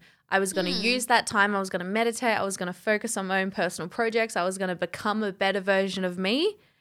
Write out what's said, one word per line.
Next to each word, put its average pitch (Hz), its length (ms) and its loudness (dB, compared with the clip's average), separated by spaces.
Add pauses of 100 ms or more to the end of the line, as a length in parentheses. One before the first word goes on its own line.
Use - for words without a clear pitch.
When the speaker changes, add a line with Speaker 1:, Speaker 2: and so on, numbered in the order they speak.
(300)
Speaker 1:
I 190 80 4
was 190 140 0
gonna 180 200 0
Speaker 2:
Hmm. 190 100 -2
Speaker 1:
use 240 240 2
that 226 200 4
time. 208 300 2
I - 20 0
was 190 120 -4
gonna 175 140 -4
meditate. 226 540 0
I 196 60 0
was 196 120 -4
gonna 180 160 -4
focus 214 440 -2
on 190 100 -4
my 190 160 2
own 196 80 0
personal 180 380 -2
projects. 226 480 0
I 175 80 0
was 190 140 -2
gonna 185 180 -2
become 208 460 -2
a 202 100 -2
better 196 280 0
version 190 440 2
of 180 140 -2
me. 269 380 0 (240)